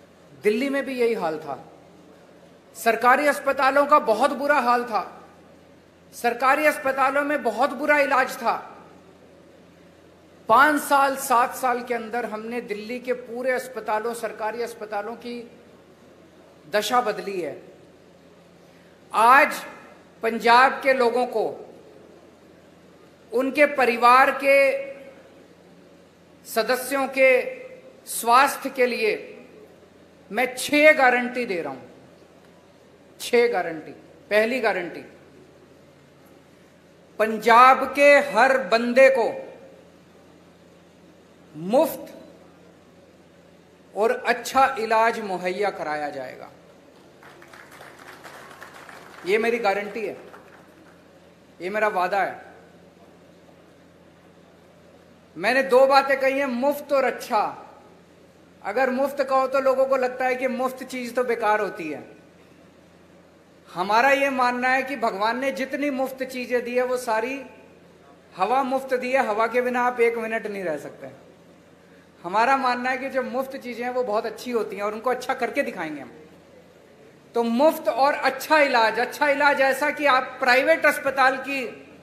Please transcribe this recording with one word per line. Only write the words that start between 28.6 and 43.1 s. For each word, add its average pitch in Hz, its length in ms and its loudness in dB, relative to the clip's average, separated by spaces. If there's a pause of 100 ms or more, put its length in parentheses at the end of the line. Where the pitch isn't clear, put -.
के 254 160 0
लिए 226 480 -4 (1000)
मैं 247 240 -2
छह 294 360 4
गारंटी 247 540 0
दे 180 160 -6
रहा 143 100 -10
हूं, 127 100 -16 (1400)
छह 240 280 2
गारंटी। 165 440 -6 (380)
पहली 226 300 0
गारंटी, 180 400 -4 (2250)
पंजाब 233 760 6
के 285 240 8
हर 262 400 2
बंदे 240 520 4
को 233 340 -2 (2000)
मुफ्त 214 580 -2 (1800)